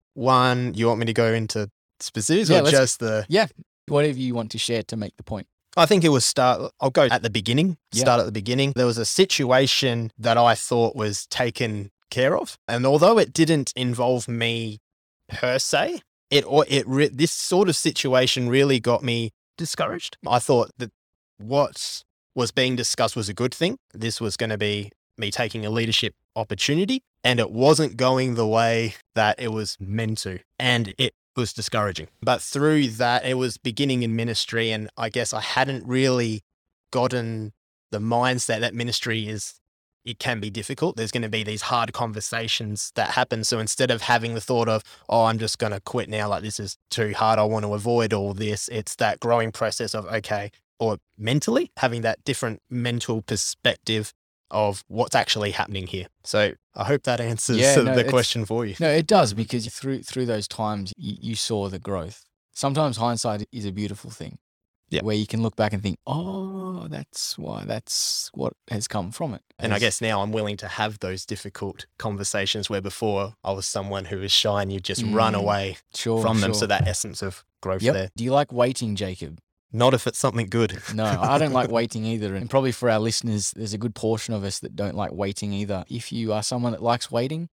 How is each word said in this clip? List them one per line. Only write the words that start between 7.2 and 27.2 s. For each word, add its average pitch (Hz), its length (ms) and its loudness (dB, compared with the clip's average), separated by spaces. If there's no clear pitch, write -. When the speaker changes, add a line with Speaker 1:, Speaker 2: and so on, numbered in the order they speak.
Speaker 1:
the 113 80 0
beginning, 123 460 0
Speaker 2:
Yeah. 113 100 0
Speaker 1:
start 123 180 6
at 95 80 2
the 110 40 -6
beginning. 123 440 0
There 127 100 4
was 117 140 2
a 110 60 -2
situation 127 1120 2
that 113 180 4
I 120 160 8
thought 117 420 0
was 107 320 -4
taken 110 600 -2
care 143 280 2
of. - 300 -8
And 120 180 0
although 160 320 8
it 139 160 2
didn't 156 420 2
involve 127 520 0
me 117 520 -2
per 127 280 0
se, 196 440 0
it, 143 160 4
or 143 220 4
it 131 200 2
re-, 135 200 4
this 143 240 2
sort 185 380 2
of 151 60 2
situation 127 720 2
really 135 300 4
got 120 220 2
me 117 300 -2
discouraged. - 600 -6
I 120 100 4
thought 120 400 4
that 120 140 -8
what - 640 -2
was 120 160 0
being 127 240 2
discussed 120 400 0
was 107 140 -4
a 104 40 -6
good 123 200 -2
thing. 196 240 0
This 110 280 -4
was 107 160 -4
gonna 110 220 -2
be 104 320 -2
me 104 140 -4
taking 113 340 -4
a 107 60 -2
leadership 113 420 0
opportunity, 156 680 0